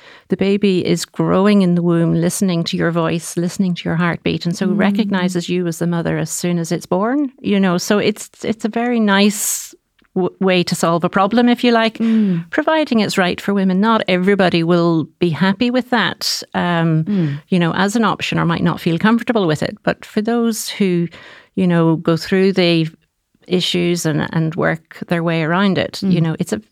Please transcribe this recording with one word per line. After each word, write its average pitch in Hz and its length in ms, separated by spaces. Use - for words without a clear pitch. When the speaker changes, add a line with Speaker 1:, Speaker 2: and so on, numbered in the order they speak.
Speaker 1:
The 190 80
baby 196 480
is 170 180
growing 190 600
in 175 120
the 170 80
womb, 170 300
listening 170 520
to 180 120
your 170 140
voice, 165 440
listening 180 400
to - 140
your 165 80
heartbeat. 165 480
And 175 100
so 190 120
Speaker 2:
Mm. 196 120
Speaker 1:
recognizes 185 720
you 180 180
as 165 120
the 170 80
mother 165 300
as 156 140
soon 175 280
as 165 120
it's - 140
born, 247 460
you 196 180
know. 185 180
So 208 220
it's, - 300
it's - 220
a 220 40
very 233 300
nice 202 760
w-, 180 260
way 185 240
to 175 120
solve 165 280
a 175 60
problem, 208 400
if 240 140
you 240 80
like, 226 260
Speaker 2:
Mm. 208 520
Speaker 1:
providing 302 500
it's - 180
right 180 220
for - 140
women. 190 260
Not 220 280
everybody 185 540
will 170 440
be 175 100
happy 190 420
with 247 180
that, - 540
um, 165 520
Speaker 2:
Mm. 160 420
Speaker 1:
you 190 100
know, 170 160
as 202 220
an 233 80
option - 340
or 160 80
might 165 180
not 170 180
feel 165 160
comfortable 226 500
with 151 160
it. - 200
But - 220
for - 160
those 233 480
who, 175 380
you 190 120
know, 165 280
go 165 220
through 190 360
the 170 340
issues 175 580
and, 156 280
and 160 220
work 160 520
their 170 160
way 165 180
around 175 360
it, - 260
you 185 160
Speaker 2:
Mm. 160 40
Speaker 1:
know, 160 160
it's - 140
a 214 80